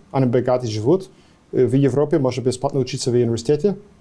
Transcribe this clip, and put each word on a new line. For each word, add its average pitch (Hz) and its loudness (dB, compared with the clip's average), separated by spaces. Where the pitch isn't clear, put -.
Они 135 2
богаты 123 0
живут. 113 0
Э, 127 2
в 117 0
Европе 139 2
можно 127 0
бесплатно 135 -2
учиться 127 -4
в 117 0
университете. 123 0